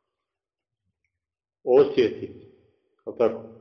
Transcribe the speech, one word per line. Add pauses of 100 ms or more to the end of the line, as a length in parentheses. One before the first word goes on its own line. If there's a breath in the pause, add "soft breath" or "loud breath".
(1600)
Osjetiti. (600)
Je
li
tako? (180)